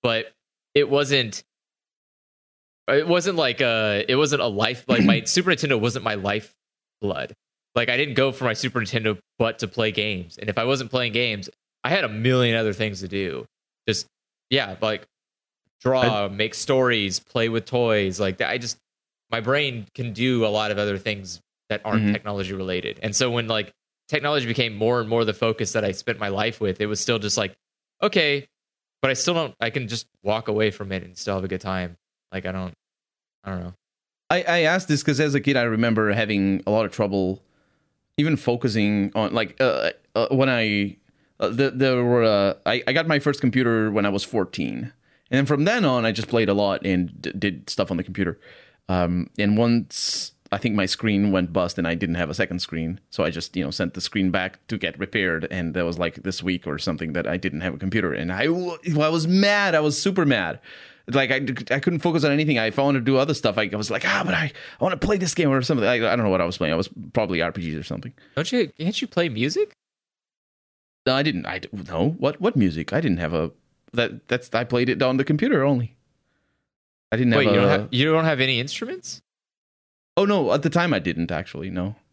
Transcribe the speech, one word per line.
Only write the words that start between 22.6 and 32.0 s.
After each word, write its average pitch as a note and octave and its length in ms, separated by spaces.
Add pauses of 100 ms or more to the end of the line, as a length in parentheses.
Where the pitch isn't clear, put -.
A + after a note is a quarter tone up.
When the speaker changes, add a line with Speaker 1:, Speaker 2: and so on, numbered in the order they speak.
Speaker 1:
And G#2 120
so B2+ 140
when, A#2 180
like, A2 240 (360)
technology D3 400
became A2+ 280
more A#2 240
and A2+ 80
more A#2 160
the G#2+ 120
focus A2+ 380
that G#2+ 120
I G2+ 60
spent G#2+ 280
my G#2 100
life G#2 300
with, G2+ 220
it G#2 60
was G#2+ 120
still A#2 200
just G#2 180
like, G2 180 (460)
"Okay," D3 460 (560)
but C3+ 80
I - 20
still E3+ 220
don't, D#3+ 240
I A#2 100
can B2 180
just A2+ 200 (160)
walk G#2+ 240
away G#2+ 240
from G2 200
it F#2 120
and F2+ 120
still G2+ 200
have F#2+ 80
a F#2+ 40
good F#2 140
time. F#2 340 (360)